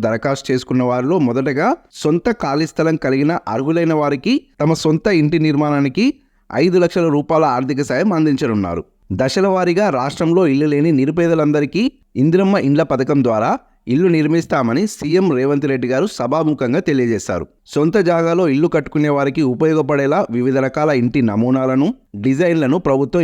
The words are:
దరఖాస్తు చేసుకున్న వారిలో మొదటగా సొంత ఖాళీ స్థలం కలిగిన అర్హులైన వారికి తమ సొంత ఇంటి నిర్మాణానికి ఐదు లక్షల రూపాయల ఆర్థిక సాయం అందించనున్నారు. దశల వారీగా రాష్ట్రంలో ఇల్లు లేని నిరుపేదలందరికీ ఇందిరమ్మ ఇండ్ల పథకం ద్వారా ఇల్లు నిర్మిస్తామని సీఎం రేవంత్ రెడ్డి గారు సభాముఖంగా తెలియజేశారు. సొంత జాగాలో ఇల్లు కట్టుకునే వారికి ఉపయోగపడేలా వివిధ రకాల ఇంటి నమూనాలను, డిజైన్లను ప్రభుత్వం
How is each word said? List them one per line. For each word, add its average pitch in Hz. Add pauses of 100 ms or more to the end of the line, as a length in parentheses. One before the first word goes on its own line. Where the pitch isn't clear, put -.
దరఖాస్తు 131
చేసుకున్న 127
వారిలో 127 (100)
మొదటగా 135 (340)
సొంత 165 (100)
ఖాళీ 151
స్థలం 160
కలిగిన 143 (160)
అర్హులైన 160
వారికి 147 (280)
తమ 156 (120)
సొంత - (160)
ఇంటి 151
నిర్మాణానికి 147 (580)
ఐదు 180
లక్షల 170 (120)
రూపాయల 156 (140)
ఆర్థిక 135
సాయం 147
అందించనున్నారు. 113 (280)
దశల 131
వారీగా 180
రాష్ట్రంలో 160 (100)
ఇల్లు 143
లేని 147
నిరుపేదలందరికీ 156 (340)
ఇందిరమ్మ 180 (120)
ఇండ్ల 147
పథకం 143
ద్వారా 113 (420)
ఇల్లు 170
నిర్మిస్తామని 151 (100)
సీఎం 175 (100)
రేవంత్ 139
రెడ్డి 131
గారు 135 (120)
సభాముఖంగా 143
తెలియజేశారు. 113 (260)
సొంత 156 (120)
జాగాలో 170 (100)
ఇల్లు 156
కట్టుకునే 151
వారికి 139
ఉపయోగపడేలా 147 (100)
వివిధ 127 (100)
రకాల 151 (120)
ఇంటి 123
నమూనాలను, 131 (280)
డిజైన్లను 139
ప్రభుత్వం 139